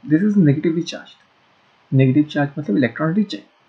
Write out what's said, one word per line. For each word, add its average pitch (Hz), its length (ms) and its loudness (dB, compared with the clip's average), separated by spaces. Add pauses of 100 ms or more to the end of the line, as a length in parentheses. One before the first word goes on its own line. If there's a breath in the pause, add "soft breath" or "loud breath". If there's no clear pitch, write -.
this 156 180 0
is 208 160 0
negatively 160 440 2
charged। - 340 -14 (760)
नेगेटिव 135 320 4
चार्ज 147 260 -4 (100)
मतलब 151 180 -4
इलेक्ट्रॉन 151 360 -2
रिच 208 220 -2
है, - 80 -18 (260)